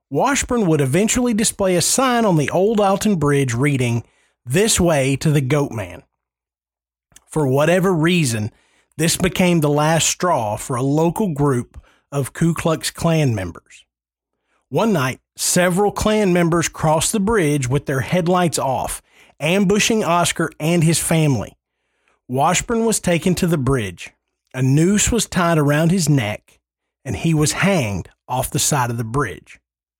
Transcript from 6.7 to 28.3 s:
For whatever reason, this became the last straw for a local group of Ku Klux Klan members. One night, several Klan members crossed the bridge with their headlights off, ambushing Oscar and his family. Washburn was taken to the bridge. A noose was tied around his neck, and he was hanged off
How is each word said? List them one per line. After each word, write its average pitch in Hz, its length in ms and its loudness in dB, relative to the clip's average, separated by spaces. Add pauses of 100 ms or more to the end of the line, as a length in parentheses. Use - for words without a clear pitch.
For 151 220 -2
whatever 165 420 2
reason, 151 600 0 (460)
this 165 180 0
became 175 440 2
the 147 100 0
last 151 380 2
straw 120 500 -2
for - 180 -6
a 123 60 -2
local 165 500 0
group 139 500 -2 (300)
of 139 220 -4
Ku 165 180 2
Klux - 380 -2
Klan 156 440 0
members. - 520 -12 (840)
One 202 220 0
night, 131 280 -2 (160)
several 185 560 0
Klan 214 400 0
members 170 360 2
crossed 160 440 0
the 214 80 0
bridge 151 480 0
with 135 180 -2
their 131 140 -2
headlights 180 580 0
off, 127 440 -4 (360)
ambushing 196 640 2
Oscar 170 560 0
and 165 240 0
his 160 160 2
family. 147 580 0 (720)
Washburn 175 580 0
was 220 140 0
taken 175 380 0
to 190 100 0
the 165 120 0
bridge. 120 520 -4 (420)
A 131 100 -4
noose 160 500 2
was 220 140 0
tied 170 320 0
around 151 340 2
his 180 160 0
neck, 113 500 -2 (460)
and - 100 -6
he 165 200 0
was 151 180 0
hanged 123 560 -2 (180)
off 127 240 -4